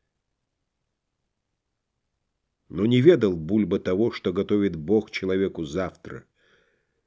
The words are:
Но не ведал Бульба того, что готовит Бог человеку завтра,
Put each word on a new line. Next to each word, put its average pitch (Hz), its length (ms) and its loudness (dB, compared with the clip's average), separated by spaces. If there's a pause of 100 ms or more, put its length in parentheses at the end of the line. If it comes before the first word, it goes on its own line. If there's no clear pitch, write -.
(2750)
Но 95 160 -2
не 123 160 4
ведал 120 360 6
Бульба 92 420 -2
того, 104 320 0
что - 220 -6
готовит 98 440 -2
Бог 98 340 -2
человеку 95 540 -4
завтра, 85 600 -10 (840)